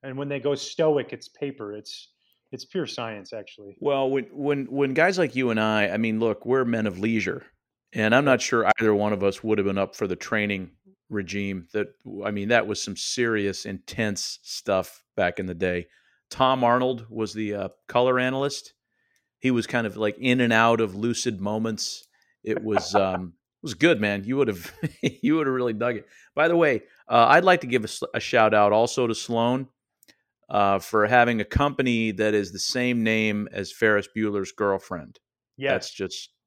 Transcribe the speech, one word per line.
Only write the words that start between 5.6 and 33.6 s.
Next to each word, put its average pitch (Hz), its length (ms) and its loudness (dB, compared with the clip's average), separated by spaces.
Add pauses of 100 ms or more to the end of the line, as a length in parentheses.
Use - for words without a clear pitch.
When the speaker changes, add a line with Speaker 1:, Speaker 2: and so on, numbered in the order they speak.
Speaker 2:
I 90 80 -2
mean, 110 240 0
look, 110 260 0
we're 127 200 2
men 113 220 0
of 92 120 -4
leisure. 110 460 -2 (480)
And 110 200 2
I'm 139 120 4
not 127 160 4
sure 110 280 2 (100)
either 110 140 4
one 104 200 0
of 98 100 -4
us 98 220 0
would 107 140 2
have 98 60 0
been 98 120 -2
up 98 180 -2
for 104 120 -4
the 90 100 -4
training 101 540 -4 (380)
regime. 98 600 -6
That, 104 160 -2 (380)
I 107 60 -4
mean, 101 180 -4
that 117 180 2
was 104 160 -6
some 95 140 -10
serious, 107 680 -2
intense 101 760 -6
stuff - 600 -4 (100)
back 90 240 0
in 95 60 -6
the 90 100 -8
day. 90 320 -2 (420)
Tom 131 360 2
Arnold 123 440 2
was 110 240 -6
the, 107 200 -4
uh, 98 160 -6 (180)
color 127 320 2
analyst. 131 540 -4 (680)
He 131 120 2
was 117 160 0
kind 117 200 -2
of, 98 80 -8
like, 107 240 -2
in 123 220 2
and 117 100 2
out 113 300 4
of 98 140 -2
lucid 113 440 -2
moments. 107 680 -6 (340)
It - 180 -4
was, 104 340 -2
Speaker 1:
<laughs> - 0 -
Speaker 2:
um, 92 380 0 (300)
it - 0 -
was 143 100 -8
good, 139 280 4
man. 101 240 -2
You 123 100 -4
would 135 140 2
have, 90 220 -8 (220)
<laughs> - 80 -14
you 147 360 0
would 151 100 0
have 131 80 0
really 123 180 -2
dug 117 220 -2
it. 101 120 -12 (280)
By 156 140 2
the 170 60 2
way, 147 280 4 (260)
uh, 117 200 6
I'd 165 160 8
like 180 160 6
to 135 60 -10
give 120 160 0
a - 20 -6
s-, - 180 -8 (100)
a 113 60 -2
shout 110 340 4
out 104 200 6
also 117 340 2
to 113 80 0
Sloan, 120 540 -2 (800)
uh, 98 300 2
for 107 280 2
having 120 340 4
a 101 40 -4
company 127 680 0
that 107 220 0
is 101 180 0
the 95 80 -12
same 123 440 -2
name 110 480 0
as 98 200 -8